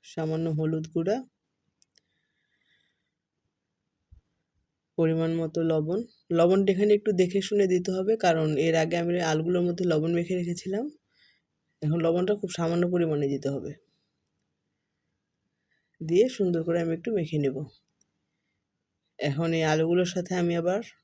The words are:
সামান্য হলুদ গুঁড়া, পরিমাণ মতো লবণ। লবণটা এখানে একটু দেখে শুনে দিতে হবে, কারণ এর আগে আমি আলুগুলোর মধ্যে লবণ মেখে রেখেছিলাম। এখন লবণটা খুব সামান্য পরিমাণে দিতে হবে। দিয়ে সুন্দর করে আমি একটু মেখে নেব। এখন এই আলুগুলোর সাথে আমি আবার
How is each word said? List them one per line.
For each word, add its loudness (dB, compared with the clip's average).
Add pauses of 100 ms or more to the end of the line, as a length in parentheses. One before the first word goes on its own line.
সামান্য -4 (120)
হলুদ -2
গুঁড়া, 0 (3750)
পরিমাণ 0
মতো -4 (120)
লবণ। -2 (380)
লবণটা 4
এখানে 2
একটু 0 (100)
দেখে 2
শুনে 2
দিতে 0
হবে, 0 (120)
কারণ 4 (180)
এর 2
আগে 0
আমি 0 (200)
আলুগুলোর 0
মধ্যে -2
লবণ 2
মেখে -2
রেখেছিলাম। -4 (960)
এখন 0
লবণটা 2
খুব -6
সামান্য 0 (100)
পরিমাণে 0
দিতে -4
হবে। -6 (2250)
দিয়ে 4 (120)
সুন্দর 0
করে 0
আমি -2
একটু -8
মেখে -2
নেব। -2 (1600)
এখন -2
এই 0
আলুগুলোর 2
সাথে -4 (100)
আমি 0
আবার -2 (220)